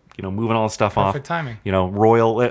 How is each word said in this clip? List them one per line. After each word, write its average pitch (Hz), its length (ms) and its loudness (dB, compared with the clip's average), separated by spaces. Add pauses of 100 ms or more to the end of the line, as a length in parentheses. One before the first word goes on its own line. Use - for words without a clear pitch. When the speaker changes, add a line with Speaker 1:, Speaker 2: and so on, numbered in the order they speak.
(180)
Speaker 1:
you - 60 -12
know, 95 80 -6
moving 113 260 -2
all 110 100 0
the 107 60 -4
stuff 107 240 -2
off. 98 160 2
Speaker 2:
Perfect 139 140 -10
timing. 151 360 -6
Speaker 1:
You 101 80 -4
know, 95 180 2
Royal, 113 460 4 (160)